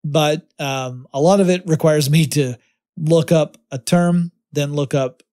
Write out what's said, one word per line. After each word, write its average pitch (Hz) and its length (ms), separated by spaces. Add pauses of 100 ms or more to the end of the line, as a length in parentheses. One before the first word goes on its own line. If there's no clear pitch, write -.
but, 151 420 (120)
um, 131 540
a 170 80
lot 190 200
of 180 100
it 180 160
requires 156 420
me 156 180
to 131 300 (400)
look 165 360
up 156 260 (120)
a 131 80
term, 175 540 (200)
then 143 220
look 143 200
up 131 280 (100)